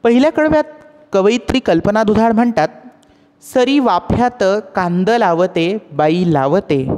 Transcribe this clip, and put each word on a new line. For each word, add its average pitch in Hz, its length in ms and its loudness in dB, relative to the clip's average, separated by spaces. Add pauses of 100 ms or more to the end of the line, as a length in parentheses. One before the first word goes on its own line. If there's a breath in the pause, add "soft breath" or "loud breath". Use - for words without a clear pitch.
पहिल्या 254 280 2
कडव्यात 311 320 0 (500)
कवयित्री 226 460 0
कल्पना 208 440 0
दुधाळ 220 280 2
म्हणतात, 220 360 0 (840 soft breath)
"सरी 262 260 2
वाफ्यात 233 640 0 (320)
कांद 185 340 0
लावते 180 680 0 (140)
बाई 156 360 0
लावते 143 720 0